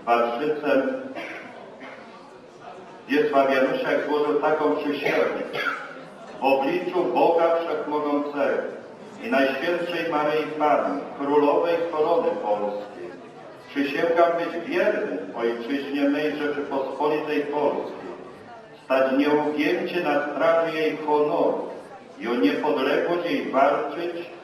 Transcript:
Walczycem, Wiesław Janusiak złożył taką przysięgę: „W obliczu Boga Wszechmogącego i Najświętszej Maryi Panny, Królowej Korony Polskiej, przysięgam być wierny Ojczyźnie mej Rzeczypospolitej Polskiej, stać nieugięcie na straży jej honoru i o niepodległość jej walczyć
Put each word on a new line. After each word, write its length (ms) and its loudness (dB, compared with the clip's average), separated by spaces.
Walczycem, 960 2
Wiesław 460 4
Janusiak 540 0
złożył 320 2
taką 360 2
przysięgę: 680 0
„W 40 -4
obliczu 600 2
Boga 520 4
Wszechmogącego 1040 -2
i 60 -4
Najświętszej 800 0
Maryi 360 2
Panny, 420 2
Królowej 560 4
Korony 380 2
Polskiej, 800 -4
przysięgam 680 2
być 260 -4
wierny 540 0
Ojczyźnie 720 -2
mej 280 0
Rzeczypospolitej 1040 -2
Polskiej, 720 -2
stać 280 2
nieugięcie 880 2
na 260 0
straży 500 2
jej 200 0
honoru 720 2
i 80 -6
o 60 0
niepodległość 960 2
jej 200 -2
walczyć 800 0